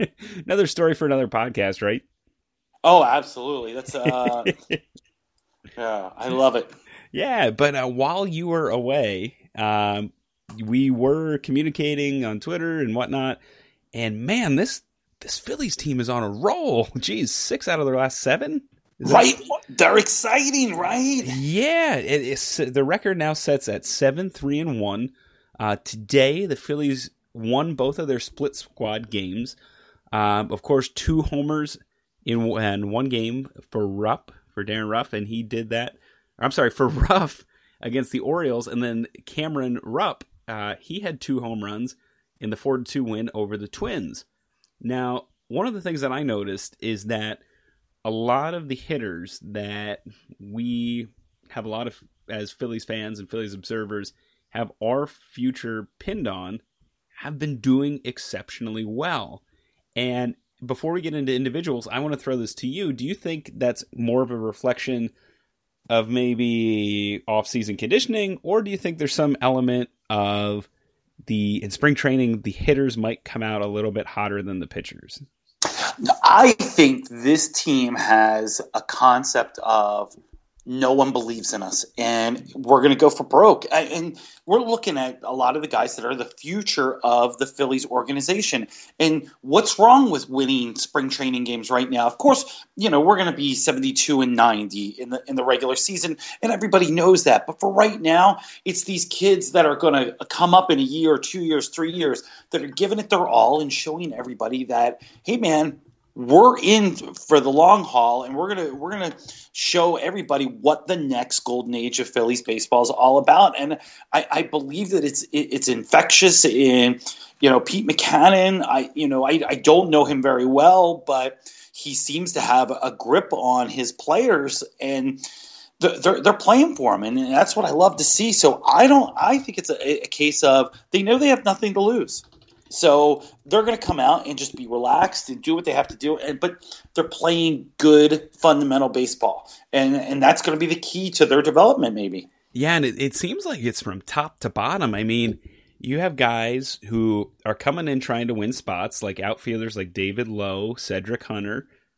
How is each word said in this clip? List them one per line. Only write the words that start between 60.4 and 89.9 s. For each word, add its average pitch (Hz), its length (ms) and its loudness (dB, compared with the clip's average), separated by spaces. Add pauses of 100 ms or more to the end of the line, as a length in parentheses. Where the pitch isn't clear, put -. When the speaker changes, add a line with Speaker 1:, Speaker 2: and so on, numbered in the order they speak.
Speaker 1:
before 160 280 -6
we 175 100 -4
get 156 140 -8
into 135 180 -4
individuals, 131 580 -4
I 117 80 -6
want 147 140 -4
to 135 60 -8
throw 131 180 -4
this 113 180 -6
to - 120 -10
you. 156 260 -6
Do 123 120 -8
you 180 100 -6
think 165 400 -10
that's 123 280 -4 (120)
more 120 260 0
of 123 80 -2
a 120 80 -8
reflection 117 720 -4 (800)
of 113 200 0
maybe 113 1160 -2
off-season 107 500 -4
conditioning, 202 680 -2
or 208 180 0
do 202 100 -8
you 196 60 -8
think 170 200 -8
there's 147 160 -4
some 143 280 0
element 123 480 0 (200)
of 104 580 -2 (600)
the, 104 360 -2
in 101 80 -10
spring 147 240 2
training, 127 460 0
the 104 100 -6
hitters 135 460 0
might 113 260 -6
come 113 200 -10
out 107 180 -4
a 104 60 -4
little 107 240 -4
bit 104 160 -6
hotter 101 360 -6
than 92 160 -8
the 82 80 -8
pitchers? - 540 -16 (1000)
Speaker 2:
I 233 300 8
think 135 560 2
this 131 420 0
team 127 440 -2
has 110 680 2 (120)
a 117 80 -4
concept 127 800 2
of 104 500 0 (540)
no 131 260 0
one 135 180 4
believes 117 420 -6
in 104 80 -6
us, - 240 -6 (100)
and 117 600 -4
we're 127 260 4
gonna 139 140 6
go 143 160 6
for - 120 -8
broke. 160 480 6
I, 156 100 2
and 165 380 -8 (280)
we're 214 140 4
looking 226 360 -2
at 131 240 -6
a 117 120 -8
lot 127 220 0
of 151 60 -4
the 151 60 -8
guys 117 280 -2
that 113 100 -12
are 127 100 -4
the 120 100 -10
future 151 800 -6
of 120 340 2
the 135 80 -2
Phillies 135 400 -4
organization. 139 800 -4 (320)
And 160 300 0 (120)
what's 147 360 2
wrong 247 320 8